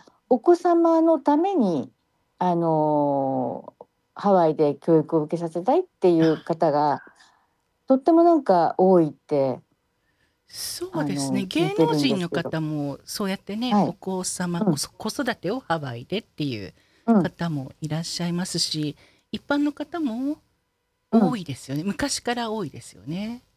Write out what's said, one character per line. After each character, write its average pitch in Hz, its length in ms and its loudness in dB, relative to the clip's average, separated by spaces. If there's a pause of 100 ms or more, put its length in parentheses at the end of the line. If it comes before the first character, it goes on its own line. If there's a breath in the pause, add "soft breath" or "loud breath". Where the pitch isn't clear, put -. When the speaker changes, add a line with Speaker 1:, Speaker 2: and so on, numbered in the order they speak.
(280 soft breath)
Speaker 1:
お 254 120 2
子 349 160 6
様 339 440 2
の 330 200 4
た 294 160 2
め 381 180 0
に、 185 380 0 (460)
あ 180 180 0
の、 143 1160 0 (440)
ハ 202 160 2
ワ 170 160 6
イ 147 80 0
で 147 180 2
教 165 240 2
育 151 200 0
を 151 40 0
受 156 140 -6
け 165 40 -4
さ 170 80 -6
せ 170 140 -6
た 262 140 2
い 370 40 2
っ - 20 0 (180)
て 185 100 4
い 165 120 4
う 156 160 4
方 165 340 0
が、 147 220 2
Speaker 2:
あ。 - 80 -10 (840 soft breath)
Speaker 1:
と 269 80 4
っ 262 60 2
て 339 100 0
も 330 140 6
な 339 100 6
ん 294 80 2
か 175 360 2
多 185 220 6
い 151 100 2
っ - 20 -12
て、 135 480 -2 (880)
Speaker 2:
そ - 380 -12 (140)
う - 40 -2
で 285 120 -4
す 277 160 -4
ね。 262 80 0
Speaker 1:
あ - 20 -4
の、 185 60 -8
聞 330 180 0
い 381 80 -2
て - 120 2
る - 20 2
ん - 20 0
で 302 80 0
す 285 100 2
け - 0 -
ど。 - 0 -
Speaker 2:
芸 - 60 0
能 190 40 -2
人 - 20 -4
の 170 80 -4
方 165 320 -4
も 147 440 -6
そ - 200 -8
う 190 60 -4
や 190 60 -4
っ - 40 -12
て 196 160 -12
ね、 240 180 -4
Speaker 1:
は 202 100 4
い。 - 40 -2
Speaker 2:
お - 60 -6
子 185 300 -6
様、 175 360 -6
Speaker 1:
う - 20 -2
ん。 214 100 0
Speaker 2:
こ 143 40 0
そ-、 - 160 -8
子 - 160 -10
育 233 280 -6
て 170 140 -6
を 254 100 -4
ハ 165 180 -4
ワ 131 180 -10
イ 123 80 -14
で 185 140 -6
っ 226 40 -10
て - 220 -8
い 113 200 -6
う - 80 -14 (340)
Speaker 1:
う 226 120 4
ん。 175 40 2
Speaker 2:
方 170 280 -4
も 139 300 -6
い 151 80 -8
ら 156 120 -4
っ - 40 -6
し - 180 -8
ゃ 175 60 -4
い 170 40 -4
ま 175 140 -4
す - 140 -8
し、 151 360 -4 (360 soft breath)
一 - 120 -10
般 285 140 -2
の 294 140 0
方 302 280 -10
も 269 380 -4 (760)
Speaker 1:
う 220 60 6
ん。 214 120 6
Speaker 2:
多 240 60 -4
い 180 80 -6
で 131 120 -8
す - 140 -14
よ 139 60 -4
ね。 156 80 -4
昔 202 360 -4
か 240 140 -4
ら 233 160 -6
多 214 140 -6
い 139 60 -10
で 123 100 -18
す - 120 -20
よ - 140 -20
ね。 214 360 -8 (140)